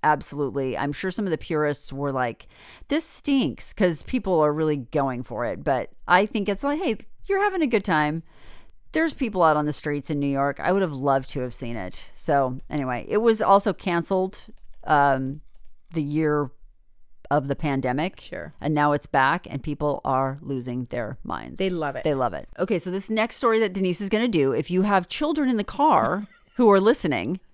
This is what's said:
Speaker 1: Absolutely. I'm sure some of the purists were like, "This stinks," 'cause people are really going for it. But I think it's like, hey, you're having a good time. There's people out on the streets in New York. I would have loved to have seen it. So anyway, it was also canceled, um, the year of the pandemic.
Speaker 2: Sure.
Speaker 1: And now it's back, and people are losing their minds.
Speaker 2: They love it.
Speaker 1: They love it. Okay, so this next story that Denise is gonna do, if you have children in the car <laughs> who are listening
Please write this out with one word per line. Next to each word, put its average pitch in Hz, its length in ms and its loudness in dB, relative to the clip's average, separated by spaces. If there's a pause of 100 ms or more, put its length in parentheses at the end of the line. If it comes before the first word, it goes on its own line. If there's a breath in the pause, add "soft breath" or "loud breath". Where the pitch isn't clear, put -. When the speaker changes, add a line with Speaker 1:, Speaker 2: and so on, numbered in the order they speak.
Speaker 1:
Absolutely. 139 760 0
I'm 139 160 -2
sure 190 160 -4
some 202 160 -4
of 185 40 -2
the 160 80 0
purists 151 540 -2
were 139 200 -4
like, 127 360 -4 (400 loud breath)
"This 320 160 0
stinks," - 720 -2
'cause 180 300 0
people 196 360 0
are 151 140 4
really 151 240 0
going 131 440 -2
for 120 220 -6
it. 107 180 -4
But 135 280 -2 (180)
I 185 160 6
think 208 240 -2
it's 202 160 -4
like, 285 160 -2
hey, 349 160 -2 (300)
you're 392 160 0
having 392 180 0
a 311 60 2
good - 180 2
time. 156 380 0 (680 soft breath)
There's 320 220 2
people 202 280 0
out 156 140 8
on 151 80 2
the 147 80 0
streets 147 380 -4
in 147 100 0
New 143 60 0
York. 139 340 0
I 78 100 0
would 196 120 4
have 165 100 -2
loved 135 380 0
to 143 100 -6
have 127 140 -6
seen 117 220 -8
it. 92 380 -10
So 135 440 0 (100)
anyway, 127 400 -4
it 202 100 2
was 226 220 4
also 196 320 6
canceled, 185 760 -2 (360)
um, 143 560 2 (540)
the 160 80 -2
year 147 480 0 (800)
of 139 180 2
the 139 80 0
pandemic. 139 640 -2
Speaker 2:
Sure. - 400 -12
Speaker 1:
And 151 140 0
now 147 180 4
it's 147 140 0
back, 143 420 2
and 131 140 -6
people 147 420 -2
are 135 380 0
losing 123 480 -6
their 107 340 -6
minds. 60 340 -8
Speaker 2:
They 190 120 0
love 151 260 -4
it. - 80 -8
Speaker 1:
They 151 80 2
love 123 220 0
it. 69 140 -10 (100)
Okay, 185 200 0
so 180 120 -6
this 196 180 -6
next 220 280 -2
story 226 240 4
that 202 120 0
Denise 190 300 0
is 196 80 -4
gonna 226 180 2
do, 143 240 4
if 127 180 -2
you 180 120 2
have 196 260 2
children 294 400 0
in 247 80 2
the 208 80 0
car 190 600 2 (140)
<laughs> - 160 -20
who 233 140 8
are 196 100 8
listening 175 600 2 (140)